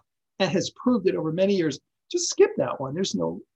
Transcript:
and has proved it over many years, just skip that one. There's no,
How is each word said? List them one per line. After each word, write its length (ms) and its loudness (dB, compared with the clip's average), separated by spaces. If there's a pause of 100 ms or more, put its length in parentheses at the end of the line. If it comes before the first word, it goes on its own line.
(400)
and 100 2
has 200 0
proved 380 0
it 60 2
over 180 -2
many 220 2
years, 240 0 (340)
just 160 -2
skip 280 4
that 240 -2
one. 120 -6
There's 220 -4
no, 260 -2 (160)